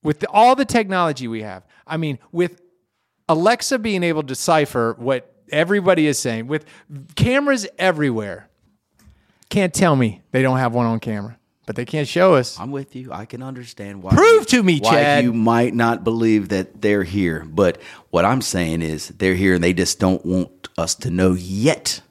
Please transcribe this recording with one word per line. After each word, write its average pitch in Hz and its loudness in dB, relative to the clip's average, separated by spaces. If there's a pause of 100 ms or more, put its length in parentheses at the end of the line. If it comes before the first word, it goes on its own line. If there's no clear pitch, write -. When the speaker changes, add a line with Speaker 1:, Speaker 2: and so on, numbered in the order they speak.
Speaker 1:
with 151 -2
the, - -4
all 240 6
the 269 0
technology 180 -2
we 113 -8
have, 95 -14 (220)
I 160 -8
mean, 151 -4 (100)
with 175 -4 (680)
Alexa 214 0
being 202 -2
able 156 -2
to 143 -8
decipher 131 0
what 127 -4 (180)
everybody 170 2
is 143 0
saying, 113 -4
with 151 -6 (520)
cameras 262 0 (120)
everywhere, 135 -2 (1000)
can't 190 0
tell 165 2
me 113 0
they 131 0
don't 131 0
have 123 -2
one 120 0
on 113 -2
camera, 107 -8 (280)
but 117 -10
they 123 -8
can't 147 -6
show 180 4
us. 127 0
Speaker 2:
I'm 120 -10
with 139 -12
you. 127 -14
I 98 -12
can 113 -16
understand 117 -14
why - -6
Speaker 1:
Prove 440 8
Speaker 2:
you, - -8
Speaker 1:
to 247 4
me, 175 4
Speaker 2:
why 110 2
Speaker 1:
Chad. 143 4
Speaker 2:
you 120 2
might 117 2
not 117 0
believe 113 2
that 95 -4
they're 104 2
here. 85 -2
But 85 0 (300)
what 87 2
I'm 120 2
saying 82 -2
is 78 -6
they're 95 0
here, 92 2
and 87 2
they 90 2
just 90 -2
don't 92 0
want 90 -4
us 82 -4
to - -8
know 92 2
yet 95 -4 (100)